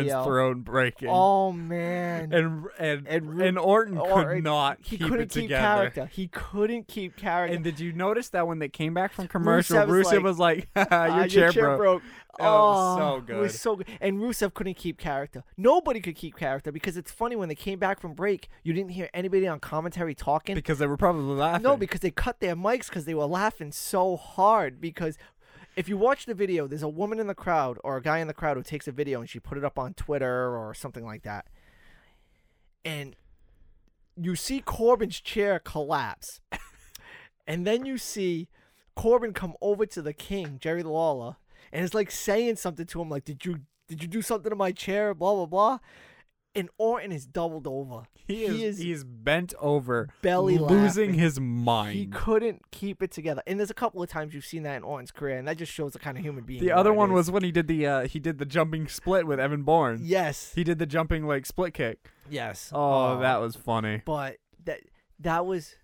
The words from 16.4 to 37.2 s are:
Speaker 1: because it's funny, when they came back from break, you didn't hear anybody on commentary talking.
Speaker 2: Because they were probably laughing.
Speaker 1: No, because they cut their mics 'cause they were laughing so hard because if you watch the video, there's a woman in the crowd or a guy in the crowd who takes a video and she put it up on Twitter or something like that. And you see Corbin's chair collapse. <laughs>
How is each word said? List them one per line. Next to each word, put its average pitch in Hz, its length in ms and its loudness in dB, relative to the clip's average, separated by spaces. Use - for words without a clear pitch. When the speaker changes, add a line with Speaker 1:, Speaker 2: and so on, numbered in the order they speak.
Speaker 1:
because 160 260 -8
it's 165 140 -12
funny, 240 240 -4
when 190 120 -4
they 156 60 -6
came 196 240 -8
back 196 220 -2
from 165 160 -10
break, 190 340 -2
you 165 100 0
didn't 185 160 -4
hear 180 240 -8
anybody 190 340 0
on 151 120 -4
commentary 160 560 -4
talking. 156 400 -2
Speaker 2:
Because 156 240 -2
they 147 80 2
were 143 100 -2
probably 151 380 2
laughing. 160 260 0
Speaker 1:
No, 269 160 4
because 196 220 -4
they 185 100 0
cut - 300 -2
their 180 160 -2
mics 214 340 -2
'cause 160 160 -8
they 165 80 -4
were 151 140 0
laughing 180 440 -2
so 185 460 0
hard 185 640 2
because 160 340 -6
if 185 140 -4
you 202 80 -2
watch 247 280 4
the 233 80 -4
video, 180 340 0
there's 143 160 -8
a 151 40 -2
woman 202 320 -4
in 214 80 -4
the 196 80 -6
crowd 143 480 0
or 135 140 -4
a 127 40 -8
guy 156 180 0
in 165 80 -4
the 156 60 -6
crowd 151 240 -2
who 123 60 -6
takes - 240 -10
a 143 40 -8
video 135 280 -4
and 117 100 -12
she 117 100 -14
put - 180 -10
it 139 60 -8
up 143 160 -4
on 131 140 -6
Twitter 127 640 -2
or 113 180 -8
something 120 320 -14
like 110 180 -14
that. 104 240 -10
And 147 300 -10
you 175 200 -4
see 269 240 -4
Corbin's 226 600 2
chair 202 400 0
collapse. 143 840 -6
<laughs> - 80 -10